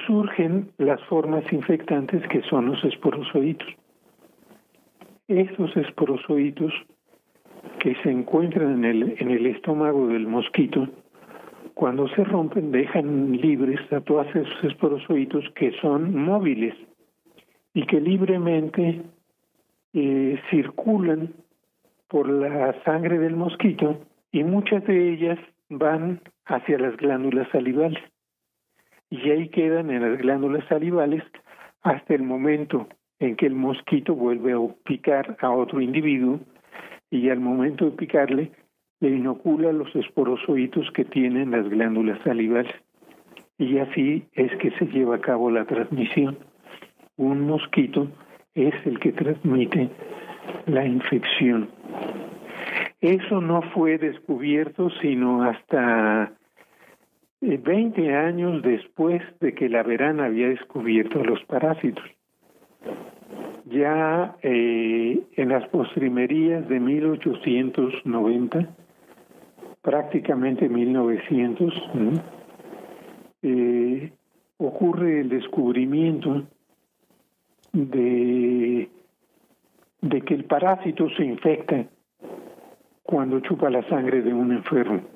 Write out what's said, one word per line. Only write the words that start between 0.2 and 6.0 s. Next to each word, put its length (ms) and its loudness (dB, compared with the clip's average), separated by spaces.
las 280 2
formas 460 0
infectantes 800 0
que 140 0
son 240 0
los 180 -2
esporozoitos. 840 0
Esos 480 0
esporozoitos 960 0